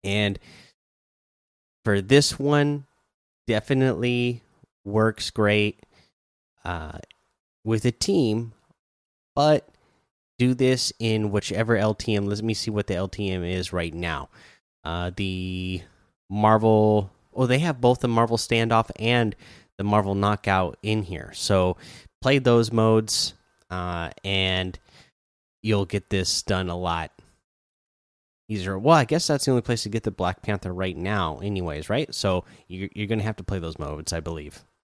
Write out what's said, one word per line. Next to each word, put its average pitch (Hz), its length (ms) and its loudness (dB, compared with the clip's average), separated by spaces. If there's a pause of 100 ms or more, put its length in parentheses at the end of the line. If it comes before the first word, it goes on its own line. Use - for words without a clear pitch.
And 101 340 0 (1400)
for 101 160 2
this 131 400 4
one, 143 460 0 (600)
definitely 120 960 0 (440)
works 107 460 0
great, 104 540 2 (800)
uh, 82 360 -8 (680)
with 110 180 0
a 123 80 2
team, 117 600 0 (840)
but 147 320 2 (720)
do 123 140 4
this 127 440 2
in 110 320 0
whichever 107 460 0
L 107 180 2
T 107 220 -2
M. 101 100 0
Let 101 160 -4
me 113 120 -2
see - 180 -4
what 104 160 -2
the 98 80 -2
L 92 140 -4
T 101 200 -6
M 92 140 -4
is 90 300 -4
right 85 200 -4
now. 82 360 -6 (560)
Uh, 87 280 -4
the 92 680 -6 (480)
Marvel, 107 800 4 (240)
oh, 131 120 0
they 123 140 2
have 156 200 -2
both 123 220 4
the 123 80 0
Marvel 117 260 2
Standoff 113 600 2
and 117 360 2 (440)
the 101 80 -4
Marvel 104 280 2
Knockout 98 680 0
in 107 200 -2
here. 87 300 -10
So 92 440 2 (440)
play 135 160 2
those 120 320 4
modes, 110 640 2 (360)
uh, 87 400 -6 (160)
and 92 520 0 (840)
you'll 104 240 2
get 98 240 -6
this 92 320 -2
done 92 260 -2
a 87 80 -6
lot 85 380 -4 (1400)
easier. 95 280 -4
Well, 143 200 4
I 135 80 4
guess 156 200 0
that's 143 200 0
the 139 60 2
only 123 100 4
place 117 220 -4
to 107 60 -8
get 107 140 -4
the 107 80 -2
Black 92 300 -4
Panther 95 320 -6
right 92 240 -4
now 90 400 -2
anyways, 90 520 -6
right? 131 240 -4
So 92 300 -2 (240)
you're, 92 260 -10
you're 104 140 -6
gonna 110 160 -2
have 107 140 -6
to 90 80 -14
play 98 140 -2
those 82 200 -8
modes, 76 320 -8
I 85 80 -4
believe. 78 460 -12 (180)